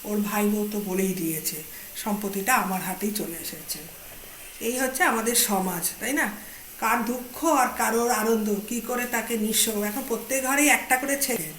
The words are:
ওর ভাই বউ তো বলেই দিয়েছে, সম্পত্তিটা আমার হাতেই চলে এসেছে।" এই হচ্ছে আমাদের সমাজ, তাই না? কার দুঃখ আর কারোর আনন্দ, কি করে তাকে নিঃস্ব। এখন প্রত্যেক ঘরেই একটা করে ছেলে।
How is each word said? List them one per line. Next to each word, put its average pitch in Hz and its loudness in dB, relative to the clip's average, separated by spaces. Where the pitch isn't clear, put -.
ওর 208 0
ভাই 208 2
বউ 208 2
তো 214 -2
বলেই 190 0
দিয়েছে, 160 -4
সম্পত্তিটা 202 0
আমার 185 2
হাতেই 185 -2
চলে 170 -4
এসেছে।" - -8
এই 240 -2
হচ্ছে 262 0
আমাদের 233 4
সমাজ, 185 2
তাই 233 -2
না? 285 2
কার 226 2
দুঃখ 247 -4
আর 285 6
কারোর 233 2
আনন্দ, 214 4
কি 240 -2
করে 240 -2
তাকে 233 -2
নিঃস্ব। 214 2
এখন 214 -2
প্রত্যেক 262 -2
ঘরেই 285 6
একটা 254 6
করে 277 0
ছেলে। 202 -2